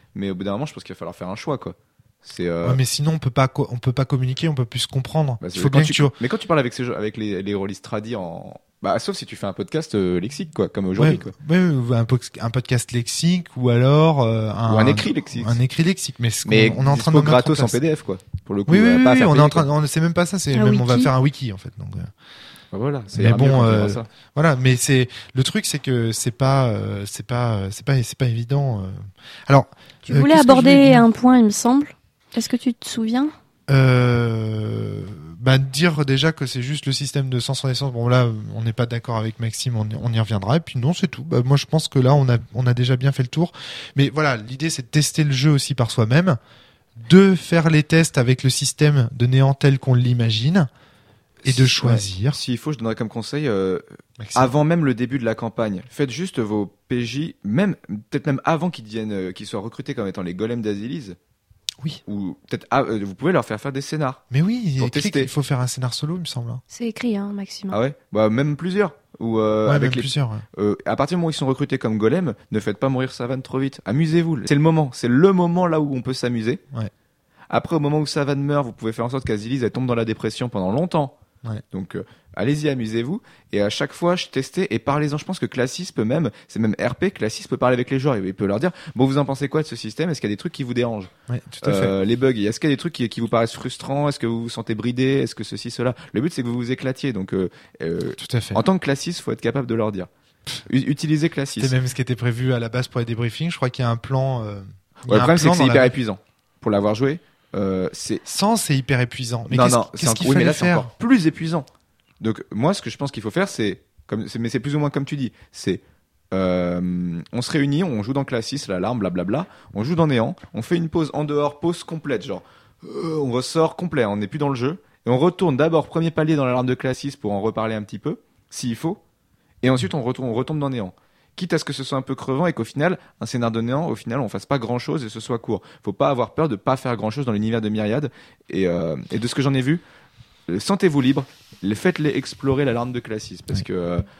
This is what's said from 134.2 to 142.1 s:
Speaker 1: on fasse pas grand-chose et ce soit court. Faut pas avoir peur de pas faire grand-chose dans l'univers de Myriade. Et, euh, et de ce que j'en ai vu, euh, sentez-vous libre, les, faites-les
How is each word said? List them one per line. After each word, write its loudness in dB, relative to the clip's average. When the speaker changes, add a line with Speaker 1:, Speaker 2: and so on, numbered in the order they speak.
Speaker 1:
on -4
fasse -10
pas 0
grand-chose -4
et -10
ce -12
soit -6
court. -4
Faut -4
pas 0
avoir -2
peur 0
de -2
pas 0
faire -4
grand-chose -4
dans -2
l'univers -2
de -4
Myriade. -2
Et, 0
euh, -2
et -4
de -4
ce -6
que -2
j'en 2
ai 0
vu, 0
euh, -2
sentez-vous 2
libre, 2
les, -2
faites-les 0